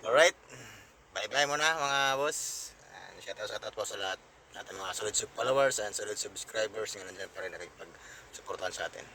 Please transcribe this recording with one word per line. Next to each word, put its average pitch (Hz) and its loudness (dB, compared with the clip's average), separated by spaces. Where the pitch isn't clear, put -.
Alright. 151 8
Bye-bye 123 2
muna, 151 4
mga 143 4
boss. - -2
And 92 -18
shout 101 -8
out, 104 -4
shout 110 -6
out 107 -6
po 110 -4
sa 104 -4
lahat 95 -2
natin 95 -12
mga 95 -6
solid 107 -2
sub-, - 0
followers 131 4
and 104 -4
solid 104 -4
subscribers 110 -4
na 92 -10
nandiyan 92 -10
pa 95 -10
rin 92 -6
nakikipag-supportan - -8
sa 85 -4
atin. - -10